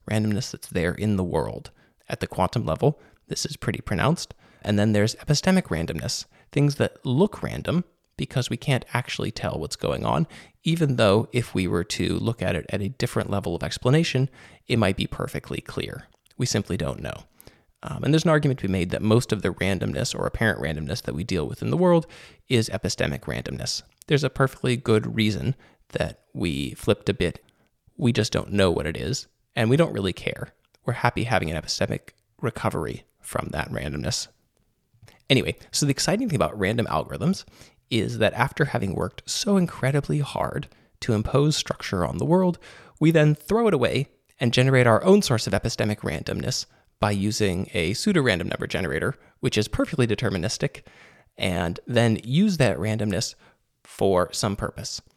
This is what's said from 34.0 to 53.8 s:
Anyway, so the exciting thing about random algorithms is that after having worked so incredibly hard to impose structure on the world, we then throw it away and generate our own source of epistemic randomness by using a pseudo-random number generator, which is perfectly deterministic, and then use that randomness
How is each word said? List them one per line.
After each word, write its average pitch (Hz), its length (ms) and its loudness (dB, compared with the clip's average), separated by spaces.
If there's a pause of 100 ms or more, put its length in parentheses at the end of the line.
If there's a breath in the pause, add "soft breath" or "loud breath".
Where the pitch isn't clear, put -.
Anyway, 95 260 2 (160 loud breath)
so - 140 0
the 139 60 4
exciting 214 380 -2
thing 147 80 0
about 85 200 0
random 107 300 0
algorithms 82 580 -2 (460 loud breath)
is 113 260 0
that 110 160 2
after 131 320 0
having 101 300 -2
worked - 340 -6
so - 280 0
incredibly 147 640 0
hard - 480 -4 (340 soft breath)
to 117 120 0
impose 139 420 2
structure - 480 -4
on 69 140 -2
the 98 80 -2
world, 180 320 2 (420 loud breath)
we 156 120 6
then 151 240 6
throw 226 320 2
it 185 80 4
away 123 320 0 (320)
and 123 140 2
generate 131 340 6
our 110 160 6
own 196 180 8
source 120 240 2
of 98 80 0
epistemic 107 460 0
randomness - 640 -4 (340 soft breath)
by 104 120 2
using 98 600 0
a 87 200 0
pseudo-random 123 540 2
number - 180 -4
generator, 82 500 -2 (240 soft breath)
which - 180 -2
is 107 100 2
perfectly 151 400 0
deterministic, 101 760 -4 (540 loud breath)
and 87 480 -2
then 113 380 2
use 170 340 2
that 107 200 2
randomness 107 580 -2 (480 soft breath)